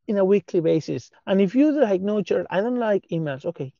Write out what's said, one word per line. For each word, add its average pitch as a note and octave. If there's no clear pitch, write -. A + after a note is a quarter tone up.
in G#3
a G3
weekly G3
basis. D#3+
And G3
if F#3+
you, D4
like, G#3+
"No, G#3
Jared, -
I F3+
don't B3
like G3
emails," D3+
okay, D3+